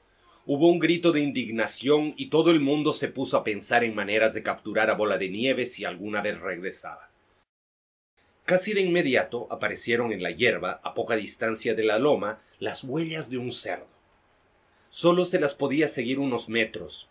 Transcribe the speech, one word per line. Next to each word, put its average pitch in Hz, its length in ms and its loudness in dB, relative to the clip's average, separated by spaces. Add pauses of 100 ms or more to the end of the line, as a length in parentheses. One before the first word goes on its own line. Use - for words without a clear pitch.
(480)
Hubo 147 240 6
un 180 80 4
grito 160 320 4
de 151 80 4
indignación 127 1000 0
y 131 140 -10
todo 156 180 4
el 165 100 6
mundo 147 340 2
se 131 140 -4
puso 127 300 -2
a - 60 0
pensar 113 400 0
en 113 100 -2
maneras 107 400 2
de 107 80 -6
capturar 107 480 0
a 101 60 4
Bola 101 240 2
de 95 100 -2
Nieve 120 380 0
si 101 180 -8
alguna 101 360 -4
vez 95 180 -4
regresaba. 87 720 -10 (1300)
Casi 180 300 0
de 196 80 2
inmediato 139 680 2
aparecieron 117 600 -2
en 92 120 -4
la 87 80 -2
hierba, 92 520 0
a - 120 -8
poca 117 200 -2
distancia 110 600 -4
de 110 80 -2
la 107 160 2
loma, 107 420 0 (160)
las 101 260 -8
huellas 156 460 -6
de 127 80 -6
un 123 140 -6
cerdo. - 360 -8 (1040)
Solo 175 360 4
se 180 140 0
las 143 140 2
podía 143 340 0
seguir 131 300 -2
unos 131 320 -4
metros, 110 600 -4